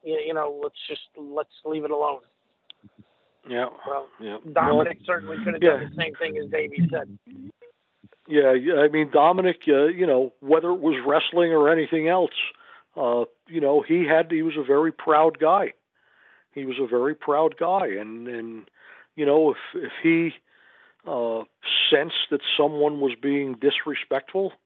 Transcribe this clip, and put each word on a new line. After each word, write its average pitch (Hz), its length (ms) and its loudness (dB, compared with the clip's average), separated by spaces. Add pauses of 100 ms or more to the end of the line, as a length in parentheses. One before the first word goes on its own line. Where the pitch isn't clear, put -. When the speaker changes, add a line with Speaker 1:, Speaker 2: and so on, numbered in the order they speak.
Speaker 1:
You, 156 220 -4
you 165 80 -6
know, 147 300 -6
let's 147 160 -10 (100)
just, 147 120 -12 (140)
let's 147 360 -10 (140)
leave 156 200 -6
it 151 60 -6
alone." 147 300 -2 (1300)
Speaker 2:
Yeah. 123 200 -4 (200)
Speaker 1:
Well, 139 200 -8 (120)
Speaker 2:
Yeah. 214 180 -12 (160)
Speaker 1:
Dominic 156 460 2
Speaker 2:
Well, - 60 -20
Speaker 1:
certainly 165 380 -6
could 170 100 -4
have 160 100 -2
Speaker 2:
yeah. 156 140 6
Speaker 1:
done 143 180 -8
the 160 60 -6
same 156 140 -6
thing 156 220 -8
as 147 120 -8
Davey 156 420 -2
said. 139 260 -8 (1080)
Speaker 2:
Yeah, 143 260 6
yeah, 135 220 0
I 147 120 4
mean, 151 240 0
Dominic, 175 560 4
uh, 143 200 4
you 175 200 0
know, 131 320 2
whether 160 300 2
it 185 100 -2
was 147 160 0 (100)
wrestling 165 460 2
or 147 180 4
anything 160 380 0
else, 175 240 0 (640)
uh, 120 300 0 (220)
you 165 120 -6
know, 143 220 4
he 170 240 0
had, 160 260 2
he 160 100 -2
was 160 160 -4
a 147 60 -4
very 147 300 2
proud 156 460 2
guy. 175 340 2 (800)
He 139 120 -10
was 131 140 -8
a 131 80 -2
very 123 280 0
proud 156 420 0
guy, 180 300 0
and, 110 420 -10
and, 113 400 -12 (460)
you 151 100 -2
know, 147 260 4
if, - 60 -4 (180)
if 160 160 -8 (100)
he, 165 300 2 (720)
uh, 117 380 -4 (480)
sensed 151 400 0
that 143 100 -2 (160)
someone 147 440 0
was 131 200 0
being 139 340 -2
disrespectful 139 1000 -4 (120)